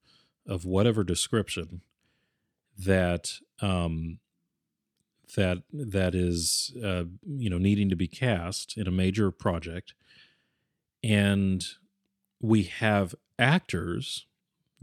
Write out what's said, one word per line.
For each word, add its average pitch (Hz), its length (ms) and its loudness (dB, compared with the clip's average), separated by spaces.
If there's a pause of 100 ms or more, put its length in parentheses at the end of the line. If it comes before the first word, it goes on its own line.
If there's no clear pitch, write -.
(460)
of 92 200 -6
whatever 101 400 2
description 87 760 -4 (960)
that, 92 640 0 (220)
um, 82 580 -2 (1160)
that, 90 360 0
that 98 420 0
is, 87 600 0 (100)
uh, 90 220 -2 (200)
you 135 240 -4
know, 90 80 0
needing 101 320 4
to 92 60 2
be 85 120 -2
cast 95 680 -4
in 107 100 -4
a 87 40 -2
major 92 400 2
project, 85 640 -6 (1080)
and 101 640 2 (760)
we 110 240 4
have 101 520 0 (240)
actors, 120 880 0 (560)